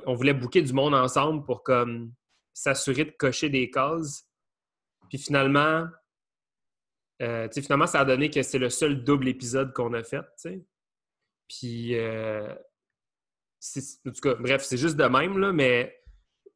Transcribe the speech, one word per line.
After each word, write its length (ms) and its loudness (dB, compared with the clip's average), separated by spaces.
on 100 0
voulait 180 2
booker 280 2
du 120 -2
monde 200 2
ensemble 520 2
pour, 180 -4
comme, 480 0
s'assurer 520 -2
de 120 -16
cocher 320 0
des 220 0
cases. 540 -4
Puis 100 -10
finalement, 720 2
euh, 260 -4
tu 60 -12
sais, 80 -6
finalement, 260 4
ça 140 4
a 40 6
donné 240 2
que 120 0
c'est 180 -2
le 100 0
seul 360 0
double 240 4
épisode 420 -4
qu'on 220 -4
a 100 -4
fait, 180 -8
tu 40 -16
sais. 300 -14
Puis, 500 -8
euh, 560 -6
c'est, 220 -12
en 60 -8
tout 100 -14
cas, 140 2
bref, 280 0
c'est 140 -6
juste 200 0
de 80 4
même, 320 2
là, 160 0
mais 420 2